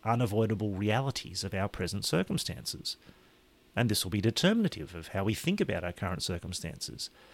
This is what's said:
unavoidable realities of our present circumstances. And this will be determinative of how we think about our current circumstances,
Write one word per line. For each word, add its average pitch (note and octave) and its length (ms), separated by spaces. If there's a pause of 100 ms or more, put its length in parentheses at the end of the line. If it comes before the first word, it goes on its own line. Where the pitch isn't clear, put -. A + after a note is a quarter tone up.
unavoidable A2 640
realities G#2+ 760
of F#2+ 100
our G2 140
present G2 360
circumstances. - 920 (800)
And A#2+ 120
this G#2 160
will F2+ 60
be G#2 100
determinative A2+ 760
of E2 120
how G2 140
we G#2 120
think F#3+ 260
about F2 240
our F2 80
current F2+ 320
circumstances, - 840 (260)